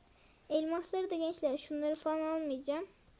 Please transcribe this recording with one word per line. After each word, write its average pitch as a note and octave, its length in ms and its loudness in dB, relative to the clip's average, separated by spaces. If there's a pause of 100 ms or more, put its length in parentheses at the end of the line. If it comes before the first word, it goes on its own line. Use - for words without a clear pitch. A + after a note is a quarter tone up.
(500)
Elmasları E4+ 600 2
da F4 40 0
gençler, D#4+ 440 0
şunları D4+ 360 0
falan D#4 260 0
almayacağım. D#4 680 -2 (340)